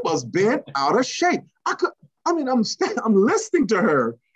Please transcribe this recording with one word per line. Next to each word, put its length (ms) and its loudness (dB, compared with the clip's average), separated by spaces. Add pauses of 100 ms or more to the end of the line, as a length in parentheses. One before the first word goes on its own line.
was 200 -2
bent 380 0 (140)
out 200 2
of 80 2
shape. 380 -2 (240)
I 80 -2
could, 160 -2 (340)
I 80 0
mean, 160 -2
I'm 160 2
st-, 400 -4
I'm 100 2
listening 540 2
to 140 2
her. 340 2 (200)